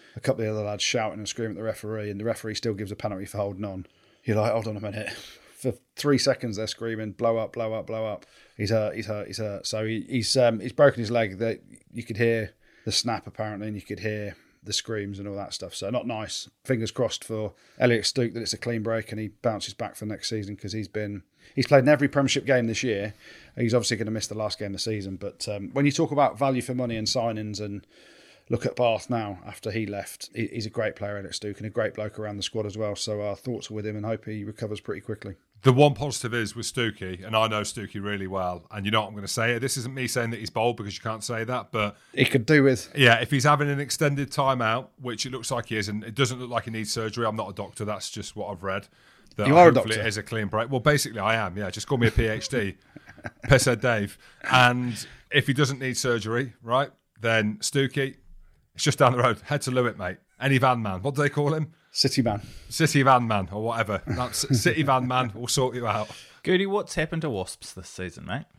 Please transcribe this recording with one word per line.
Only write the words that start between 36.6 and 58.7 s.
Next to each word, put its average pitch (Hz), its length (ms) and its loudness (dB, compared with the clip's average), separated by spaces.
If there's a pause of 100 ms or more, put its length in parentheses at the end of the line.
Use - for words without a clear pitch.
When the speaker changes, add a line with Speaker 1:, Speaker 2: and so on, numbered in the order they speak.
Speaker 2:
Stookie, 98 580 -4
and 110 120 -4
I 110 120 4
know 107 140 0
Stookie 101 420 -8
really 101 220 -4
well, 90 460 -4
and 104 120 -8
you 101 80 0
know 110 100 4
what 101 80 -4
I'm 107 40 -14
gonna 101 140 -10
say? 117 320 0
This 131 180 -4
isn't 127 160 -8
me 131 140 -4
saying 117 240 -2
that 117 80 -8
he's 110 100 -8
bold, 117 260 2
because 101 200 -8
you - 80 -14
can't 110 200 -6
say 113 200 -4
that, 117 280 -6
but 104 260 0 (180)
Speaker 1:
He 127 100 4
could 123 220 2
do 147 160 8
with 131 320 4
Speaker 2:
yeah, 120 260 8
if 123 80 -2
he's 135 140 2
having 147 260 4
an 139 100 -2
extended 143 520 -2
timeout, 127 560 0 (120)
which 120 280 -6
it 123 40 -10
looks 123 200 -6
like 120 160 -4
he 110 100 -4
is, 101 100 -2
and 107 160 -4
it 110 120 -12
doesn't 127 240 2
look 123 100 -10
like 117 160 -2
he 117 60 -10
needs 110 200 -6
surgery. 113 360 -2
I'm 107 80 0
not 107 160 -4
a - 20 -12
doctor, 104 320 -10
that's 101 240 -6
just - 260 -12
what 101 140 -6
I've 92 140 -8
read. 98 240 -4 (480)
That 104 120 0
Speaker 1:
You 139 80 8
are 175 140 12
a - 20 6
Speaker 2:
hopefully 110 260 4
Speaker 1:
doctor. 107 40 -2
Speaker 2:
it 113 60 0
is 107 100 -2
a 104 60 -6
clean 110 240 -4
break. 113 240 -2
Well, 131 80 0
basically, 117 400 2
I 107 160 2
am, 98 200 -4
yeah. 101 140 -4
Just - 180 -8
call 135 120 0
me 117 80 6
a 107 40 4
P 117 140 2
H 107 240 -4
D. 104 280 -2 (320)
Speaker 1:
<laughs> - 360 -16
Speaker 2:
Pisshead 127 360 6
Dave. 110 360 0 (340)
And 123 540 6 (260)
if 139 160 2
he 139 60 2
doesn't 131 260 2
need 127 160 -4
surgery, 117 680 -2
right, 127 280 0 (300)
then 110 380 2
Stookie, 139 580 -2 (580)